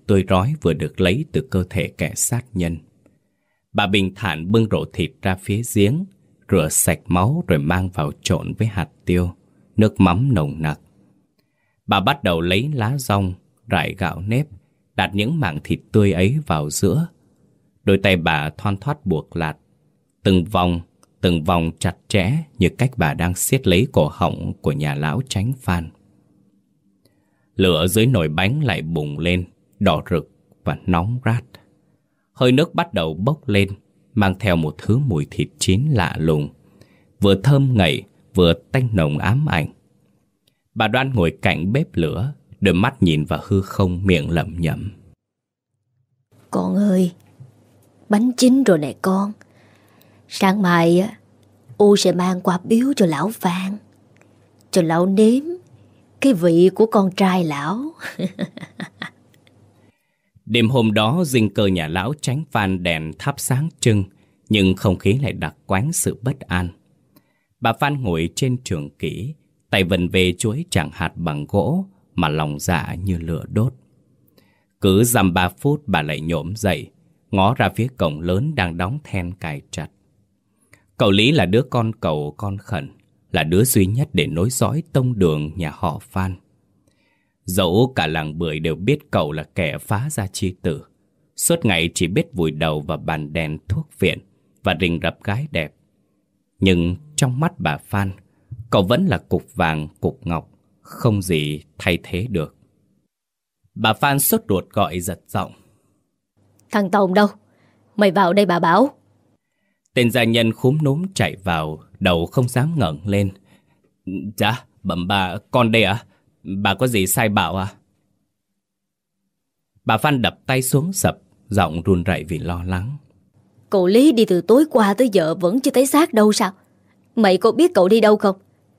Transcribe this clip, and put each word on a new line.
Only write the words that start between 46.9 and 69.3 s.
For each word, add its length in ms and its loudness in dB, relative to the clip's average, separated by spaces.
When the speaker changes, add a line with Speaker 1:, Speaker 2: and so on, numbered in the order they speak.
Speaker 2:
bánh 280 2
chín 280 4
rồi 140 6
nè 240 -4
con. 300 0
Sáng 340 0
mai 380 4
á, 180 -4
U 200 6
sẽ 160 2
mang 280 0
qua 240 0
biếu 320 2
cho 100 4
lão 240 0
Phan, 460 -4
cho 120 2
lão 240 2
nếm 360 4
cái 120 4
vị 420 6
của 120 4
con 300 2
trai 280 2
lão." 480 -6
<laughs> 100 -4
Speaker 1:
Đêm 220 2
hôm 260 2
đó, 300 2
dinh 300 2
cơ 120 2
nhà 220 0
lão 320 -4
Tránh 300 -4
Phan 320 -2
đèn 360 -2
thắp 200 -6
sáng 300 -2
trưng, 240 2
nhưng 260 4
không 220 0
khí 260 0
lại 100 -2
đặc 240 -8
quánh 260 -2
sự 300 -4
bất 180 -4
an. 280 -4
Bà 120 0
Phan 300 -4
ngồi 340 0
trên 280 0
trường 260 -6
kỷ, 440 -8